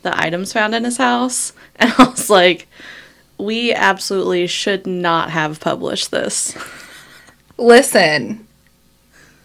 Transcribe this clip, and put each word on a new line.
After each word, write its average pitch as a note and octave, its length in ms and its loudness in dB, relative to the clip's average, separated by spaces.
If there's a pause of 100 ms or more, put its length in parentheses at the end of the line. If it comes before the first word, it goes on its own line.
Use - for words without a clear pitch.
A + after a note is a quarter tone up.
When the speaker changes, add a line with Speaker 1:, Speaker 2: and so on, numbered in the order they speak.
Speaker 1:
the F3+ 160 -2
items F3 340 -4
found A3 220 0
in A#3 80 -2
his A#3+ 140 -4
house. B3 600 -2
<laughs> - 60 -20 (160)
And A3+ 200 2
I B3+ 100 10
was - 180 -8
like, F3+ 400 4 (720)
"We A3+ 340 -4
absolutely F#3 760 0
should F#3+ 400 -4
not F3 420 -2
have D#3 300 -4
published - 500 -4
this." - 480 -6 (960)
Speaker 2:
Listen, A3 920 4 (960)